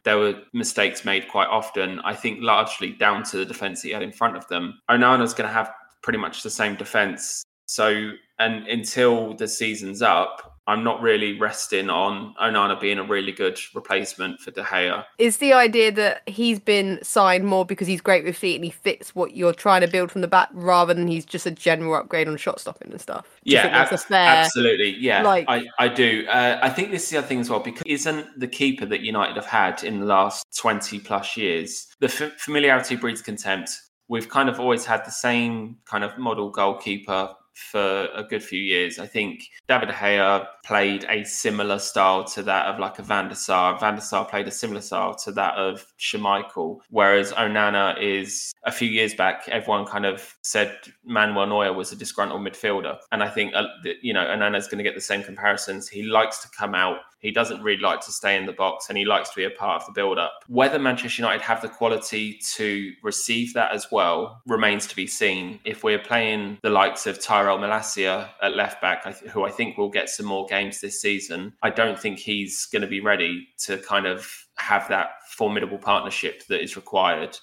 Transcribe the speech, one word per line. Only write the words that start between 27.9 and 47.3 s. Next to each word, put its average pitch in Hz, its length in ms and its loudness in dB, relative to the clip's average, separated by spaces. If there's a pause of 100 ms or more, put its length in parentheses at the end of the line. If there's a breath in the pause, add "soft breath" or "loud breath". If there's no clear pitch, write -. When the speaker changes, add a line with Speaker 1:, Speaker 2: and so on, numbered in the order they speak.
Speaker 1:
the 123 80 -6
keeper 131 400 0
that 101 140 -2
United 107 340 0
have 101 100 -8
had 98 380 0
in 101 160 -4
the 101 80 -2
last 98 380 2 (120)
twenty 104 420 -2
plus 101 380 -4
years, 85 500 -4 (120)
the - 80 2
f-, 151 320 -4
familiarity 139 560 2
breeds 117 260 -4
contempt. 95 500 -6 (360)
We've 113 200 -4
kind 135 220 2
of 120 100 -4
always 123 260 2
had 113 200 0
the - 60 -12
same 117 760 -2
kind 104 180 -4
of 101 140 -8
model 107 340 -4
goalkeeper 98 840 -2 (200)
for 98 600 -2
a 107 100 -8
good 107 200 -6
few 92 160 -6
years. 90 400 0
I 104 60 -10
think 104 380 -6 (240 loud breath)
David 123 200 2
De 104 60 -4
Gea 98 540 2 (180)
played 101 440 0
a 107 140 0
similar 104 560 -2
style 95 460 2
to - 180 -8
that 95 240 0
of, 98 120 -6
like, 98 200 -6
a 101 40 -12
Van 101 240 -2
der 95 80 -10
Sar. 92 440 2
Van 107 160 0
der 107 60 -10
Sar 95 240 -2
played 101 220 -4
a - 40 -12
similar 104 300 -8
style 95 340 -4
to - 180 -10
that 98 220 0
of 95 300 -4 (140)
Schmeichel, 98 800 -2 (100)
whereas 101 440 4